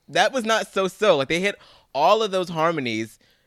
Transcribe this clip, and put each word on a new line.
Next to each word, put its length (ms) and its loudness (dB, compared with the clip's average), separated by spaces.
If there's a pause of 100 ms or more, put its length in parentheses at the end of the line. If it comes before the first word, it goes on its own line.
That 240 2
was 120 -4
not 280 -2
so-so." 460 0
Like, 100 -2
they 120 0
hit 180 -2 (360)
all 280 4
of 80 -2
those 180 -2
harmonies. 720 -4 (280)